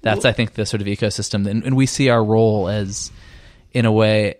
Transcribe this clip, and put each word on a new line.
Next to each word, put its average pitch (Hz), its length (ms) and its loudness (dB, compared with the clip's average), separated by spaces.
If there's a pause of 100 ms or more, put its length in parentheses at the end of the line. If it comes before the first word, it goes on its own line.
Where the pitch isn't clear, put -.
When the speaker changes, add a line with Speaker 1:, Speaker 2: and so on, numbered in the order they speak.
Speaker 1:
that's, 107 220 -2
Speaker 2:
Well 127 60 4
Speaker 1:
I - 20 -2
think, 110 220 -4
the 107 120 -4
sort 107 140 -4
of 101 80 -6
ecosystem. 101 600 -4
And, 107 140 -2
and 131 140 -2
we 131 100 4
see 131 220 0
our 117 160 4
role 107 440 2
as, 101 440 -6 (600)
in 123 120 0
a 110 80 4
way 107 480 2